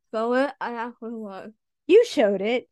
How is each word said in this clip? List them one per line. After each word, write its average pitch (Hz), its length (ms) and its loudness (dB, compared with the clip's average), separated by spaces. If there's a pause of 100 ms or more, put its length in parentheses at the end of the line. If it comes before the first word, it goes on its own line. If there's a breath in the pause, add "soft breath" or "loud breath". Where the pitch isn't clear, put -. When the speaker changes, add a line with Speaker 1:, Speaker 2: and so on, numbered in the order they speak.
(120)
Speaker 1:
show 226 220 -2
it, 269 160 0 (100)
I 240 140 -8
actually 233 400 -10
was. 208 380 -14 (340)
Speaker 2:
You 440 200 8
showed 202 340 2
it. 233 320 -2